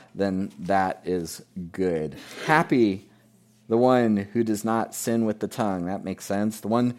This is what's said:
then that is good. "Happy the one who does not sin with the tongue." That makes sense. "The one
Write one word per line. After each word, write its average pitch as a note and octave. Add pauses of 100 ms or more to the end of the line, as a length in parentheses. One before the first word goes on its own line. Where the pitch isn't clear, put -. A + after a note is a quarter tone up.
(140)
then F#2+
that F#2
is F2 (300)
good. E2 (300)
"Happy C3+ (600)
the A2+
one A#2+
who G2+
does G#2+
not A2+
sin A#2
with G#2
the G2+
tongue." F#2+
That F#2+
makes F#2
sense. G#2
"The -
one A#2+